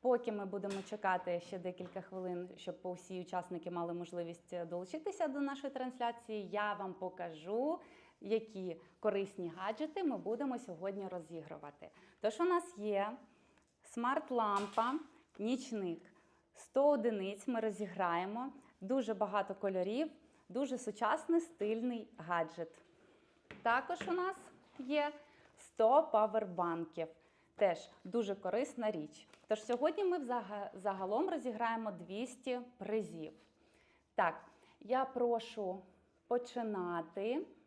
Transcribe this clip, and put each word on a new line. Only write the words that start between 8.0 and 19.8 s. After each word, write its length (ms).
які 600
корисні 560
гаджети 480
ми 140
будемо 400
сьогодні 500
розігрувати. 840
Тож 200
у 40
нас 340
є 320
смарт-лампа, 1080
нічник. 640
Сто 340
одиниць 600
ми 120
розіграємо, 920
дуже 340
багато 400
кольорів, 560